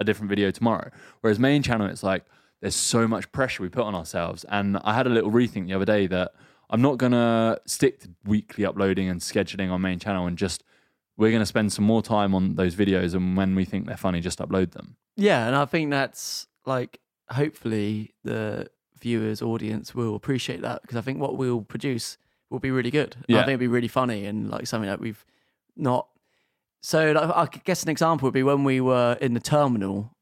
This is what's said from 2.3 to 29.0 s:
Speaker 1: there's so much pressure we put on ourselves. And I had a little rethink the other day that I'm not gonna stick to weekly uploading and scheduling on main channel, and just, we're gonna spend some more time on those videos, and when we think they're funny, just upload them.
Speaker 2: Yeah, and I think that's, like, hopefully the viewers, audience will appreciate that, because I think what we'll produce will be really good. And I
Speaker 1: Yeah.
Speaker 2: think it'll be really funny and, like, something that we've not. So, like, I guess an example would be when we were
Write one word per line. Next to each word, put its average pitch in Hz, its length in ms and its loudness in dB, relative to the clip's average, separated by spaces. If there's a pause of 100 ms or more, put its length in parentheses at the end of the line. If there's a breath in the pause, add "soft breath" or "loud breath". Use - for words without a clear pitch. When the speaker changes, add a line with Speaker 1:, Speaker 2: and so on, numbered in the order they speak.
Speaker 1:
there's - 160 -4
so 113 320 2
much - 240 -4
pressure 131 300 -2
we 90 80 -4
put - 140 -2
on 104 100 -6
ourselves. 87 560 -6
And 101 340 0
I 107 80 2
had 127 140 2
a 123 40 2
little 107 200 4
rethink 110 380 2
the 95 60 -4
other 95 120 0
day 104 220 4
that 90 240 -2 (360 soft breath)
I'm 117 140 2
not 135 160 4
gonna 117 680 2
stick - 360 0
to 92 100 -20 (160)
weekly 104 400 0
uploading 95 420 0
and 90 140 -4
scheduling 95 480 -2
on 90 100 -2
main 92 180 -2
channel, 92 280 -4
and 87 100 -4
just, 92 280 -4 (520)
we're 110 160 4
gonna 110 140 2
spend 107 260 0
some 104 140 2
more 113 160 4
time 104 320 2
on 95 220 0
those 90 180 0
videos, 92 400 2
and 92 240 0
when 95 160 2
we 95 100 2
think 95 220 -6
they're - 100 -8
funny, 90 240 -2
just 87 180 -6
upload 95 340 -2
them. - 240 -20 (200)
Speaker 2:
Yeah, 180 300 2
and 131 100 0
I 143 80 2
think 151 260 -2
that's, - 560 -4 (200)
like, 127 340 -4 (300)
hopefully 110 840 -2 (100)
the 110 460 -6 (320)
viewers, 110 420 -2
audience 110 520 -6
will 113 200 -2
appreciate 127 480 -4
that, 120 180 -6
because - 160 -10
I 113 60 -4
think 135 180 -6
what 135 160 -4
we'll 123 240 -2
produce 117 560 -6 (320)
will 131 100 -8
be 131 120 -4
really 123 200 0
good. 147 260 0 (120)
And 117 80 6
I 104 40 6
Speaker 1:
Yeah. - 40 4
Speaker 2:
think 135 120 2
it'll 120 40 -2
be 123 60 0
really 120 220 0
funny 117 360 -2
and, 104 260 -4
like, 113 160 -6
something 110 220 -4
that 98 120 -4
we've 110 220 -8 (540)
not. 127 300 0 (720)
So, 156 320 2
like, 156 180 4 (240)
I - 100 -16
guess 180 180 0
an 165 80 -2
example 156 360 2
would 120 80 2
be 131 80 2
when 139 220 4
we 131 160 2
were 123 400 4